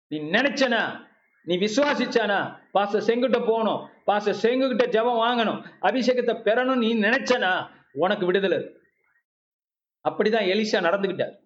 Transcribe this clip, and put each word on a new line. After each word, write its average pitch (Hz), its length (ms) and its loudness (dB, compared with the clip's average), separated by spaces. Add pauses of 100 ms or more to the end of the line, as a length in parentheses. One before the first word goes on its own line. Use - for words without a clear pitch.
நீ 151 120 -8
நினைச்சனா, 208 880 -2 (360)
நீ 175 140 -2
விசுவாசிச்சானா, 214 1040 0 (120)
பாஸ்டர் 202 320 0
செங்குட்ட 233 420 0
போகணும், 214 440 -2 (160)
பாஸ்டர் 208 300 0
செங்குகிட்ட 247 520 0
ஜெபம் 226 320 0
வாங்கணும், 226 520 0 (100)
அபிஷேகத்தை 240 520 2
பெறணும், 254 440 0
நீ 233 180 0
நினைச்சனா, 208 720 0 (220)
உனக்கு 185 340 0
விடுதலை 180 320 0
இருக்கு. - 240 -10 (1300)
அப்படிதான் 214 380 0
எலிசா 208 380 0
நடந்துகிட்டார். 175 600 -2